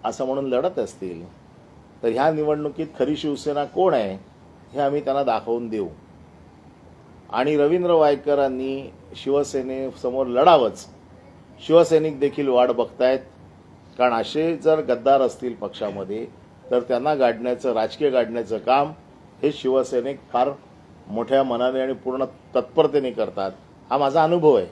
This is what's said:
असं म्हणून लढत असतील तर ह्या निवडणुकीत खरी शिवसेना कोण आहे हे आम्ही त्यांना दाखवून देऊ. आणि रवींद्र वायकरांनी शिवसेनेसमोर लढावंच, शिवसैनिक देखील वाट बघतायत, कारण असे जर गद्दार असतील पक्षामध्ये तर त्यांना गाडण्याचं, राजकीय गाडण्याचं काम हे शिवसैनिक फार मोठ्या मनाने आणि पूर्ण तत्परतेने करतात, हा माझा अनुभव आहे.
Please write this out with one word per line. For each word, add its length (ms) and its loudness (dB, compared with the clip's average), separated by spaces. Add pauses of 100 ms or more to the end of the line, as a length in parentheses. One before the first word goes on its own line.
असं 200 -4
म्हणून 200 -4
लढत 340 -2
असतील 540 -8 (680)
तर 40 0
ह्या 240 2
निवडणुकीत 560 -4 (120)
खरी 160 0
शिवसेना 500 -4
कोण 280 0
आहे 240 -2 (560)
हे 60 -6
आम्ही 240 0
त्यांना 200 -2
दाखवून 460 -2
देऊ. 180 -4 (1400)
आणि 280 0
रवींद्र 340 2
वायकरांनी 1000 2 (240)
शिवसेनेसमोर 1120 -4
लढावंच, 600 4 (800)
शिवसैनिक 520 4
देखील 280 -2
वाट 220 4
बघतायत, 500 0 (760)
कारण 160 2
असे 440 -2
जर 220 2
गद्दार 420 2
असतील 320 -4
पक्षामध्ये 720 -8 (440)
तर 80 2
त्यांना 360 -2
गाडण्याचं, 580 0
राजकीय 360 -2
गाडण्याचं 480 -2
काम 340 0 (520)
हे 80 2
शिवसैनिक 680 -2 (140)
फार 160 2 (580)
मोठ्या 360 2
मनाने 360 0
आणि 140 -2
पूर्ण 320 -4 (300)
तत्परतेने 560 0
करतात, 400 -4 (380)
हा 80 0
माझा 260 2
अनुभव 320 4
आहे. 160 2